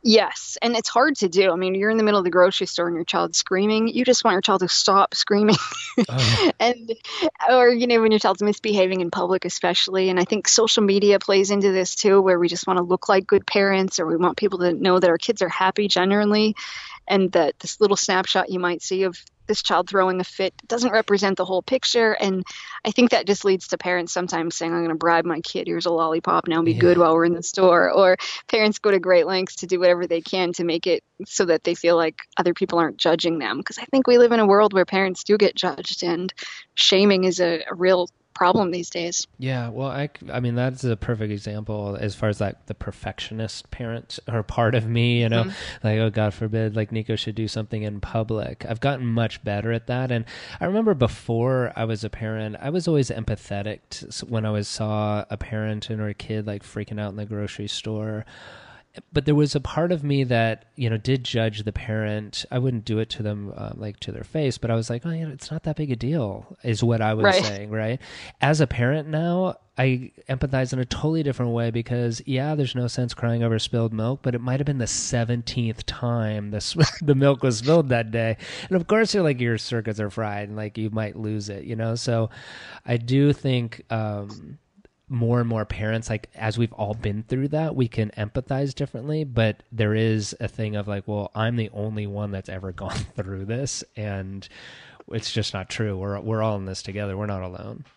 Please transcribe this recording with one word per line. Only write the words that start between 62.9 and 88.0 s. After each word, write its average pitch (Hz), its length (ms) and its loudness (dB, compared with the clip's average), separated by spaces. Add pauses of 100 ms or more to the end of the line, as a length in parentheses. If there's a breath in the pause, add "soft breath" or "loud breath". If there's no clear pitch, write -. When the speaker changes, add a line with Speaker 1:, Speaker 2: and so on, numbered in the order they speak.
Speaker 2:
it 110 120 -2
to - 120 -8
them, 104 340 -6
uh, 107 200 -8
like, 104 240 -12
to - 100 -10
their - 140 -10
face, 147 340 -2
but 117 100 -6
I 113 60 0
was 113 160 -2
like, 120 160 -6
"Oh, 170 40 -4
you 165 180 -4
know, 147 40 -10
it's - 160 -16
not 156 140 -8
that 156 140 -4
big 147 160 -4
a 117 40 -2
deal," 113 680 -4
is 113 180 0
what 117 180 2
I 110 140 0
was 110 100 0
Speaker 1:
Right. 110 200 6
Speaker 2:
saying, 104 260 -6
right? 110 300 -4 (400 loud breath)
As 151 200 4
a 156 60 6
parent 139 400 0
now, 170 520 -2 (200)
I 131 320 0 (180)
empathize 131 440 -2
in 127 80 -2
a 123 40 -2
totally 160 380 -2
different 127 300 -2
way 117 180 0
because, 117 560 -2
yeah, 139 300 -2
there's 135 180 -2
no 123 140 -2
sense 123 260 -4
crying 117 300 -2
over 113 160 2
spilled 117 320 -2
milk, 113 300 -4
but 123 120 -2
it 117 60 -4
might 127 180 -2
have 139 80 -2
been 143 120 -2
the 110 100 -4
seventeenth 117 1000 -4
time 107 640 -4
the 107 60 -6
s-, - 200 -6 (140)
<laughs> - 100 -16
the 147 140 4
milk 139 300 2
was 120 140 0
spilled 143 320 2
that 117 200 0
day. 113 260 -2 (320 loud breath)
And 180 80 0
of 170 120 -2
course, 220 260 2
you're 202 80 2
like, 139 180 0
your 120 160 0
circuits 110 440 -6
are 104 100 -4
fried 104 380 -6
and, 107 80 -12
like, 107 200 -10
you 107 140 -4
might 110 240 -4
lose 107 340 -6
it, 98 140 -12
you 113 140 -8
know? 113 180 -2
So 113 340 0 (560 loud breath)
I 120 120 0
do 135 360 2
think, 123 560 -4
um, 104 720 -6 (540)
more 120 280 0
and 117 80 -2
more 110 160 -2
parents, 110 440 -4
like, 107 280 -6
as 110 200 -4
we've 117 180 0
all 107 200 -6
been 110 300 -6
through 135 240 -2
that, 151 260 -2
we 127 140 0
can 107 220 -4